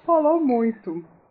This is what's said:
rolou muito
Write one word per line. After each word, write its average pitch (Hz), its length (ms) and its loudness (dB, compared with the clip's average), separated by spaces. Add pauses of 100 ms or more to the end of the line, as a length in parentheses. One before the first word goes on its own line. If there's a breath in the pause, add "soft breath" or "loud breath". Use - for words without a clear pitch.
rolou 320 340 2
muito 226 640 -2 (280)